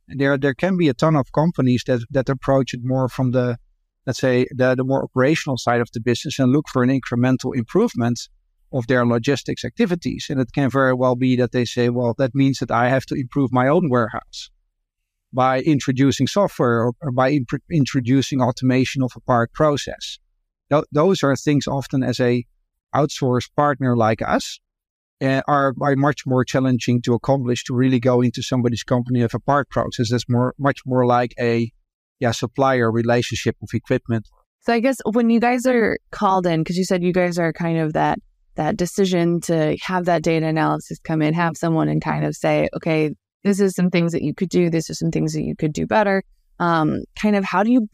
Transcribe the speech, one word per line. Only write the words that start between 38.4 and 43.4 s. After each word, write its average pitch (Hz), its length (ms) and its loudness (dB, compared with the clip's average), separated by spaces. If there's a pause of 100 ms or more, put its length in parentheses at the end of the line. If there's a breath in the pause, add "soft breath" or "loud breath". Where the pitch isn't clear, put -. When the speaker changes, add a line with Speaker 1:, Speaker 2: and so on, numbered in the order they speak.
Speaker 2:
that 151 220 -2
decision 175 640 0
to 156 400 0
have 185 240 -4
that 170 160 2
data 160 240 0
analysis 156 540 -2
come 160 240 -2
in, 151 100 0
have 170 240 -2
someone 160 320 0
and 151 140 -2
kind 151 200 -4
of 151 120 -4
say, 151 400 0
"Okay, 156 400 -2 (280)